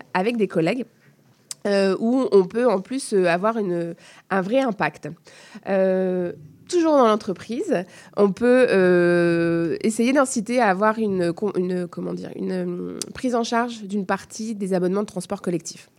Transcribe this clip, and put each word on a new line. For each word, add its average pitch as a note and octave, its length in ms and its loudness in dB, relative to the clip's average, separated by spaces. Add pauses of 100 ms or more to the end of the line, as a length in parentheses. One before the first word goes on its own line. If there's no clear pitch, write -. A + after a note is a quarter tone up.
(140)
avec G3+ 220 0
des G#3+ 120 0
collègues, F3+ 380 -2 (800)
euh, G3 340 2
où B3+ 320 2
on G3 120 8
peut A#3 240 0
en F#3+ 120 2
plus, C4 320 -6
euh, F3+ 140 4
avoir G3 300 0
une, E3+ 380 -4 (340)
un F#3+ 120 0
vrai G#3+ 180 0
impact. F#3 500 -2 (600)
Euh, F#3 640 0 (360)
toujours E4 240 4
dans C4+ 140 6
l'entreprise, G#3+ 760 -2 (320)
on G3+ 160 4
peut, B3 380 4
euh, E3+ 1120 2
essayer A#3 320 0
d'inciter B3+ 480 0
à A3 80 4
avoir G#3+ 300 2
une F#3 340 0
con-, G3+ 240 -4
une, F3+ 280 -2
comment F3 280 -8
dire, F3+ 240 -10
une, F#3+ 160 -4
euh, F3+ 460 -6 (140)
prise B3 220 -2
en A#3 80 0
charge A#3 400 -4
d'une G3 220 -4
partie A3 500 -6
des F#3+ 180 -4
abonnements F#3 280 0
de G#3+ 60 -4
transport F#3+ 340 -8
collectif. - 580 -6